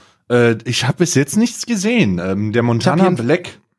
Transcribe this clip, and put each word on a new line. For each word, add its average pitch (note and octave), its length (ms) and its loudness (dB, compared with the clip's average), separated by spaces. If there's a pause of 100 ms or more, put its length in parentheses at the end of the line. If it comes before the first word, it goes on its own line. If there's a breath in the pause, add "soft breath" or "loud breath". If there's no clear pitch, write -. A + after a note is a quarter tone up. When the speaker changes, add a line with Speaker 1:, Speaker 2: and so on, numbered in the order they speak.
(300 soft breath)
Speaker 1:
Äh, A#2+ 340 4
ich A#2+ 240 -4
hab - 80 -2
bis E3+ 200 0
jetzt C#3 200 0
nichts A3+ 300 0
gesehen. G3 580 0
Ähm, G2+ 300 -4
der A#2 80 2
Speaker 2:
Ich - 20 0
hab - 40 -
Speaker 1:
Montana A#2+ 360 2
Speaker 2:
jeden F#3 140 2
Speaker 1:
Black B2+ 420 -2 (200)